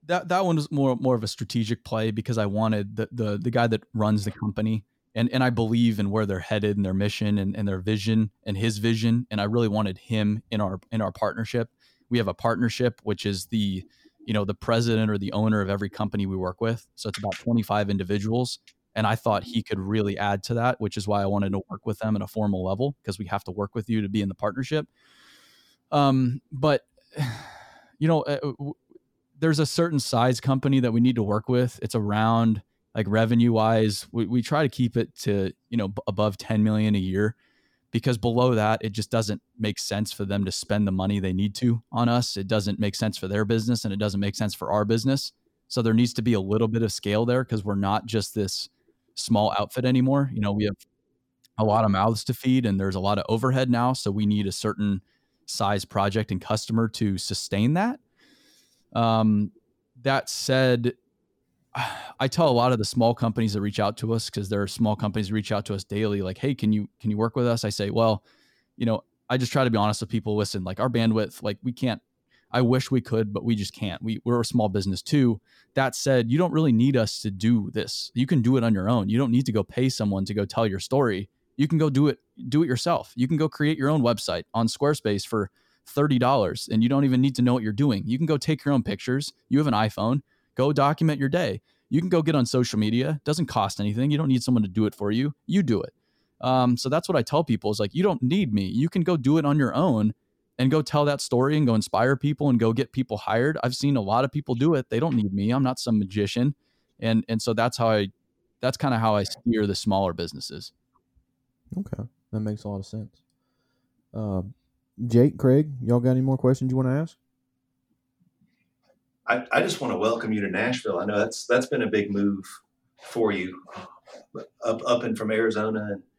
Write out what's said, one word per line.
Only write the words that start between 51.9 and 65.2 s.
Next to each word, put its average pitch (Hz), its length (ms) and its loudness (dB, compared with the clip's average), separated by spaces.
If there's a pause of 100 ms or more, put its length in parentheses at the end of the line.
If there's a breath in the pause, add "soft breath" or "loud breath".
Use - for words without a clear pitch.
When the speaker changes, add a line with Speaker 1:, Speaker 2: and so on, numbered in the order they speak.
Speaker 1:
mouths 107 340 2
to - 80 -4
feed, 127 320 2
and 98 160 2
there's 95 140 0
a 92 60 -2
lot 101 180 0
of - 100 -4
overhead 127 400 0
now. 123 240 2
So - 180 -4
we 107 140 -2
need 104 220 2
a 95 60 -4
certain 101 500 -2 (420)
size 101 400 -2
project 101 460 -2
and 95 100 -2
customer 113 480 -2
to 101 300 -2
sustain 104 560 -2
that. 226 260 -2 (960 soft breath)
Um, 110 580 2 (480)
that 135 300 0
said, 127 680 2
<sighs> - 760 -20 (460 loud breath)
I 135 80 2
tell 160 200 2
a 131 40 4
lot 123 200 4
of 117 60 0
the 107 80 -2
small 117 280 2
companies 113 380 0
that 104 80 -2
reach 101 200 -4
out 104 180 0
to 113 160 -2
us, 113 160 -4
'cause 98 180 -6
there 101 140 -2
are 98 60 -4
small 107 280 0
companies 101 320 -4